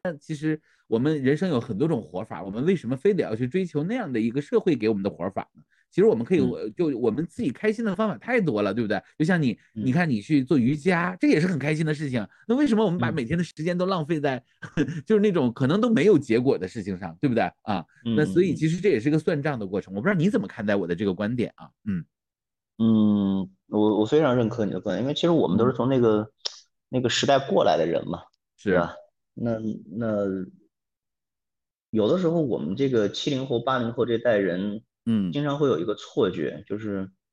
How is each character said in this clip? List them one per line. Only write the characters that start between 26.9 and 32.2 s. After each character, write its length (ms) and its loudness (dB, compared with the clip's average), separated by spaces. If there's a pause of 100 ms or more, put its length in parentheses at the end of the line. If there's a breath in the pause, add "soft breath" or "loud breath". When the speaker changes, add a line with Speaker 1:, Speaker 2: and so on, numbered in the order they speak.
Speaker 2:
个 80 0
时 160 -2
代 120 4
过 280 0
来 100 4
的 100 2
人 220 -2
嘛， 140 -6 (340)
Speaker 1:
是。 140 -6
Speaker 2:
对 80 4
吧？ 160 0 (400)
那， 240 -4 (400)
那 280 -2 (1600)
有 180 2
的 100 2
时 100 0